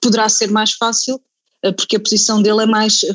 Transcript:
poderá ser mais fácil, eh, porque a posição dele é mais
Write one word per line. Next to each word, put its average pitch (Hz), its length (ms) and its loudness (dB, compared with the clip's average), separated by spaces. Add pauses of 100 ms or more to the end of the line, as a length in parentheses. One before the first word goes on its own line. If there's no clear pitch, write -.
poderá 220 260 2
ser 208 220 0
mais 214 220 0
fácil, 233 500 -4 (420)
eh, 190 80 0
porque - 260 -2
a - 20 2
posição 214 420 0
dele 214 220 2
é - 20 2
mais 220 360 2 (140)